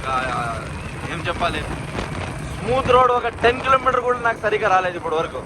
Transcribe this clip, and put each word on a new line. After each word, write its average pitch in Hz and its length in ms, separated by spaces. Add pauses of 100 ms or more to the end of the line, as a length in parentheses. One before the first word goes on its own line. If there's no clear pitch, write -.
ఆ, 123 500 (560)
ఏం 160 160
చెప్పాలి, 165 340 (960)
స్మూత్ 254 320
రోడ్ 247 220
ఒక 240 160
టెన్ 240 320
కిలోమీటర్ 254 400
కూడా 247 180
నాకు 233 220
సరిగ్గా 208 280
రాలేదు 185 280
ఇప్పటి 165 180
వరకు. 156 320